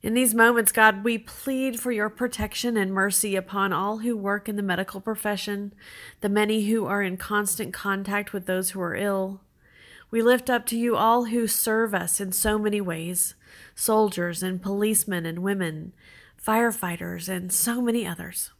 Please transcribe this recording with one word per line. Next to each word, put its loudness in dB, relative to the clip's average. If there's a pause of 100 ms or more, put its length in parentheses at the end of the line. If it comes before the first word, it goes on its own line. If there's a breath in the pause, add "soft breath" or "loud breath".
In -2
these 4
moments, 6
God, 6
we 0
plead -4
for -4
your 0
protection -2
and 2
mercy 2
upon 0
all 0
who -2
work -2
in -4
the -2
medical -4
profession, -4 (480 loud breath)
the 0
many 2
who 2
are 0
in -2
constant -2
contact -4
with -6
those 0
who -8
are -2
ill. -2 (720 loud breath)
We 0
lift 6
up 0
to -2
you 2
all 4
who 0
serve 2
us -2
in -6
so 2
many 0
ways, -4 (400 loud breath)
soldiers 0
and -4
policemen 0
and -6
women, -4 (480 loud breath)
firefighters, -2
and -6
so 0
many 0
others. -8